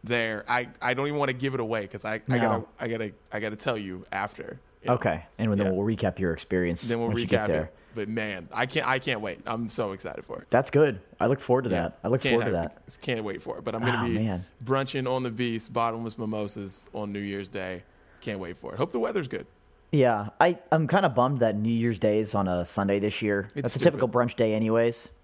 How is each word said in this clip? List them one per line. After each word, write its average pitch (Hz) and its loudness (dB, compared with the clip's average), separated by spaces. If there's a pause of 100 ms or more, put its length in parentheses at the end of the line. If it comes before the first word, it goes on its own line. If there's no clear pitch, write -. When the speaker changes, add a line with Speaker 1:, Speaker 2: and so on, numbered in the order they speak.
Speaker 1:
there. 113 -2
I, 123 -2 (120)
I 127 2
don't 135 -2
even 147 -2
wanna 135 2
give 131 -2
it 131 -2
away 110 -2
'cause - -12
I, 110 -2
I 110 -6
Speaker 2:
No. 123 2
Speaker 1:
gotta, 113 2 (140)
I 127 -4
gotta, 110 -2 (200)
I 107 -4
gotta 107 -4
tell 117 -2
you 92 -8
after, 104 -6 (220)
you - -6
know? 123 4
Speaker 2:
Okay. 87 0 (140)
And 110 2
then 101 2
Speaker 1:
Yeah. 95 2
Speaker 2:
we'll 95 2
recap 107 0
your 87 2
experience 87 0
Speaker 1:
Then 113 0
we'll 117 0
Speaker 2:
once 113 0
you 117 -2
get 110 2
Speaker 1:
recap 104 -2
Speaker 2:
there. 78 0
Speaker 1:
it. - -16 (180)
But 107 -6
man, 104 -4
I 120 0
can't, 131 -2
I 131 2
can't 127 -2
wait. 98 -6
I'm 117 -4
so 104 -2
excited - -10
for - -10
it. - -20
Speaker 2:
That's 131 2
good. 143 4 (180)
I 113 4
look 135 2
forward 127 2
to 113 -2
Speaker 1:
Yeah. 90 2
Speaker 2:
that. 82 -6
I 92 -2
look 123 2
Speaker 1:
Can't 131 2
Speaker 2:
forward 104 0
to 87 0
Speaker 1:
have, 82 -2 (160)
Speaker 2:
that. - -16
Speaker 1:
can't 113 -4
wait 101 -8
for 113 -8
it. - -14
But 113 -4
I'm 113 -4
gonna 117 0
Speaker 2:
Oh, 120 0
Speaker 1:
be 113 0
Speaker 2:
man. 101 0 (220)
Speaker 1:
brunching 135 0
on 127 0
the 127 -2
beast, 113 -4
bottomless 117 -2
mimosas 104 -6
on 104 -6
New 101 -6
Year's 98 -6
Day. 92 -8 (380)
Can't 98 -6
wait 87 -10
for - -12
it. 98 -10
Hope 131 -2
the 240 -2
weather's 220 -2
good. - -8 (460)
Speaker 2:
Yeah, 117 4 (100)
I, 175 6 (140)
I'm 160 4
kinda 185 4
bummed 127 4
that 110 4
New 107 0
Year's 117 2
Day 107 4
is 104 0
on 98 2
a 87 2
Sunday 101 2
this 104 0
year. 101 0
Speaker 1:
It's 143 -6
Speaker 2:
That's 123 -2
a 139 0
Speaker 1:
stupid. - -2 (140)
Speaker 2:
typical 123 2
brunch 120 2
day 110 2
anyways. 113 2 (140)